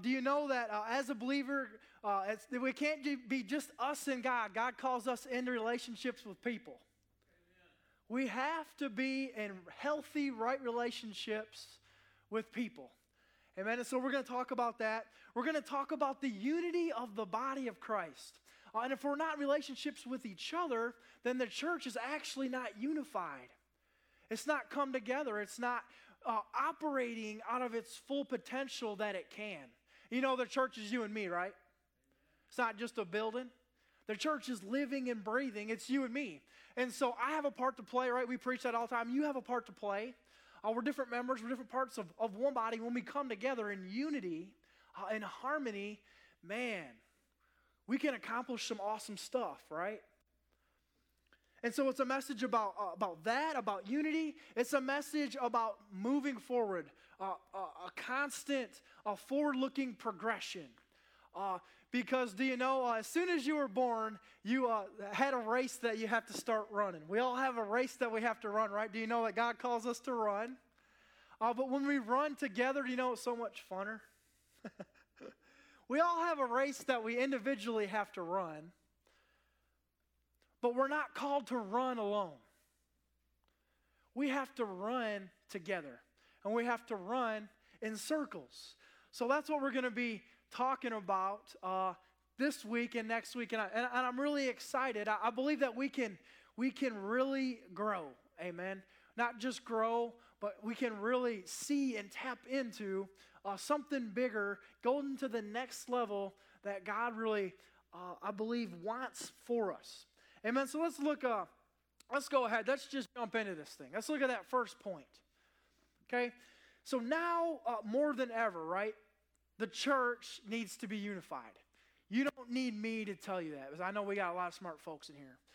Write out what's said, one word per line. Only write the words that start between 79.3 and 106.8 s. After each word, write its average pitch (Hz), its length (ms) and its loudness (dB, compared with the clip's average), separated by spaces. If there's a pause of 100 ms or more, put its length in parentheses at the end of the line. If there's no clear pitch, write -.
but 240 120 4
we're 262 140 6
not 294 260 0
called 277 340 2
to 254 100 0
run 240 400 2
alone. 202 400 0 (1800)
We 277 160 2
have 269 240 0
to 247 100 0
run 208 640 -2 (220)
together, 165 500 -4 (420)
and 208 120 -2
we 233 100 2
have 240 220 0
to 226 100 -2
run 214 540 -2 (320)
in 220 160 -4
circles. - 800 -4 (340)
So 240 180 0
that's 294 220 2
what 294 100 2
we're 269 120 2
gonna 254 180 0
be 233 320 -2 (280)
talking 254 420 0
about, 196 720 0
uh, 185 300 2 (460)
this 269 260 2
week 233 300 0
and 226 120 0
next 226 300 -2
week, 233 160 -2
and 220 80 2
I, 202 140 0
and, 240 180 2
and 254 140 2
I'm 247 120 0
really 285 300 4
excited. 247 580 0
I, 214 180 2
I 233 60 4
believe 262 300 2
that 247 160 2
we 269 140 0
can, 220 280 -2 (380)
we 254 140 2
can 254 260 0
really 254 640 2 (160)
grow, 190 320 0 (340)
amen? 180 420 -6 (340)
Not 233 220 0
just 247 280 -4
grow, 233 480 2 (260)
but 208 220 -4
we 220 120 -4
can 226 240 0
really 233 460 2
see 277 520 0
and 202 140 -8
tap 247 280 -6 (120)
into, 202 560 -2 (380)
uh, 196 120 -2
something 285 580 0
bigger, 240 440 0 (240)
go 269 180 4
into 277 280 -2
the 220 140 -2
next 233 480 -6
level 202 440 0 (280)
that 202 220 -4